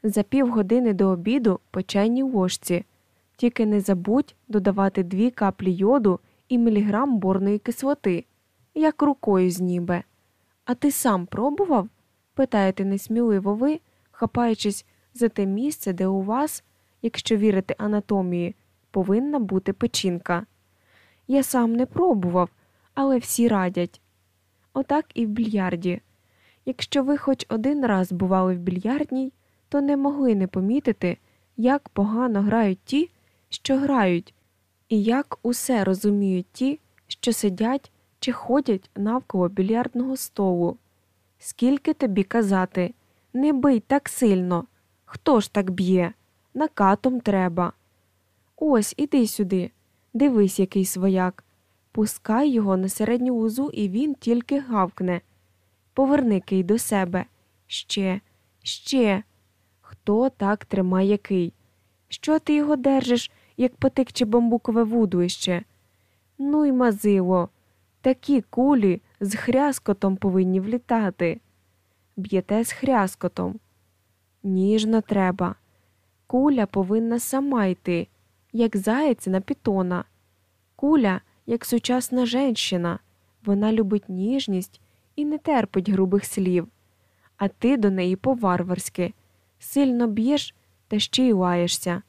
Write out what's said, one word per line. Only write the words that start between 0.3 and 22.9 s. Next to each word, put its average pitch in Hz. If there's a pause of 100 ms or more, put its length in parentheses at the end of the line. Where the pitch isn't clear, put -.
до 196
обіду 196 (100)
по -
чайній 226
ложці. 185 (520)
Тільки 240
не 208
забудь 202 (140)
додавати 196
дві 190
каплі 196
йоду 202 (280)
і 247
міліграм 220
борної 190
кислоти, 233 (500)
як 311
рукою 202
знібе». 175 (600)
«А 247
ти 285
сам 196
пробував?» — 254 (460)
питаєте 196
несміливо 202
ви, 285 (300)
хапаючись 226 (280)
за 240
те 208
місце, 208
де 185
у 190
вас, 247 (380)
якщо 233
вірити 202
анатомії, 196 (360)
повинна 220
бути 190
печінка. 180 (840)
«Я 269
сам 240
не 240
пробував, 185 (460)